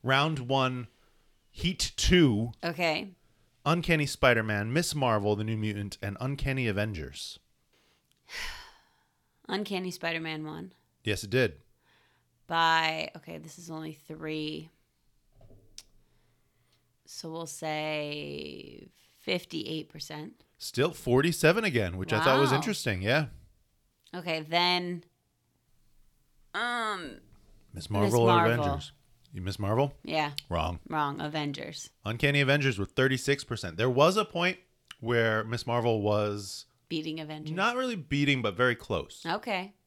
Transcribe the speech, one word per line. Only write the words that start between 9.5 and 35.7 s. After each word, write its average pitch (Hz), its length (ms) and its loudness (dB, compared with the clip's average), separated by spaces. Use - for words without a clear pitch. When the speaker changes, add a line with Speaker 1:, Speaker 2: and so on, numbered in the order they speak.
Speaker 2:
Spider-Man 160 520 -6
won. 160 300 -10
Speaker 1:
Yes, 104 200 -2
it 98 60 -10
did. 120 280 2
Speaker 2:
By, 165 720 2
okay, 160 200 -14
this 160 220 -16
is 165 100 -18
only 156 240 -10
three. 156 640 -8
So - 240 -14
we'll 165 180 -8
say 147 1400 -8
fifty-eight 160 680 -6
percent. 151 540 -14
Speaker 1:
Still - 340 -2
forty-seven 156 720 4
again, 107 340 0
which 95 160 -2
I 107 100 2
thought 135 160 6
was 139 120 6
Speaker 2:
Wow. 135 60 4
Speaker 1:
interesting. 117 440 -2
Yeah. 135 240 2
Speaker 2:
Okay, 165 260 -4
then, 175 640 0
um, 214 640 -4
Speaker 1:
Miss 85 160 -12
Marvel 101 200 2
Speaker 2:
Miss 117 100 4
Speaker 1:
or 117 80 6
Speaker 2:
Marvel. 117 380 4
Speaker 1:
Avengers? - 260 -2
You 95 80 -8
Miss 95 180 -6
Marvel? 117 340 0
Speaker 2:
Yeah. 156 280 -2
Speaker 1:
Wrong. 87 300 -2
Speaker 2:
Wrong. 147 320 -4
Avengers. 147 680 -6
Speaker 1:
Uncanny 143 360 2
Avengers 135 380 4
with 95 120 -2
thirty-six 131 520 2
percent. 90 340 -8
There 117 120 4
was 151 280 6
a 214 80 2
point 180 320 -2
where 113 440 2
Miss 113 220 -6
Marvel 117 360 2